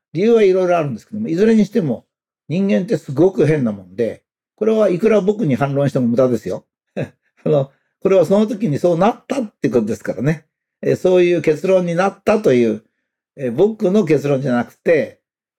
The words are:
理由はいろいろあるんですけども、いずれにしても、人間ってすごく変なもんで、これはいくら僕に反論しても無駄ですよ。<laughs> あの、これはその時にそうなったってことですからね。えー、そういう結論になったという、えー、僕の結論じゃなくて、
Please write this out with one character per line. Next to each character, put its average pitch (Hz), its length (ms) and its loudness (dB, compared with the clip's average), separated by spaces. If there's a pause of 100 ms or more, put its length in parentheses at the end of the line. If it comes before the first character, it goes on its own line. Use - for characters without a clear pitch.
(140)
理 156 80 -4
由 233 140 4
は 220 80 4
い 190 100 4
ろ 185 100 0
い 180 60 0
ろ 175 80 2
あ 165 60 -2
る 143 60 -4
ん 123 40 -8
で 104 80 -12
す - 60 -20
け - 60 -16
ど 107 60 -8
も、 110 80 -6
い 160 80 -4
ず 190 100 2
れ 226 80 4
に 214 120 4
し - 40 -6
て 233 120 -2
も、 131 240 -6 (420)
人 185 180 -2
間 202 180 0
っ - 20 -6
て 208 120 -2
す - 140 -12
ご 160 220 2
く 160 120 2
変 147 200 0
な 107 80 -2
も 98 100 -14
ん 90 140 -20
で、 107 260 -4 (320)
こ 214 100 -6
れ 220 80 2
は 214 160 2
い 180 100 -2
く 220 100 0
ら 214 100 4
僕 208 260 -2
に 139 100 0
反 139 200 -2
論 139 140 0
し - 40 -4
て 143 60 -2
も 123 80 0
無 120 80 0
駄 131 140 2
で 120 80 0
す - 100 -10
よ。 92 180 -10 (140)
<laughs> - 160 -20
あ 160 100 -6 (380)
の、 143 280 -2 (300)
こ 190 80 -2
れ 190 60 4
は 175 100 4
そ 190 140 2
の 214 80 2
時 208 220 -4
に 143 100 -2
そ 175 140 2
う 160 40 0
な 190 120 2
っ - 180 -6
た 269 140 -4
っ 208 180 -10
て 139 100 -2
こ 120 100 0
と 107 60 0
で 107 100 -4
す - 80 -16
か 95 100 -6
ら - 80 -10
ね。 151 240 -2 (360)
え 139 120 0
ー、 - 20 0
そ 180 220 2
う 180 60 4
い 175 100 2
う 165 80 0
結 151 260 0
論 185 180 2
に 170 100 -4
な 185 120 0
っ - 160 -8
た 220 160 0
と 156 140 2
い 120 160 4
う、 107 140 -6 (520)
え 139 140 -6
ー、 - 20 -4
僕 196 400 0
の 208 140 2
結 143 220 0
論 139 140 0
じ 139 80 -4
ゃ 123 40 0
な 120 120 -2
く - 80 -18
て、 151 480 -2 (380)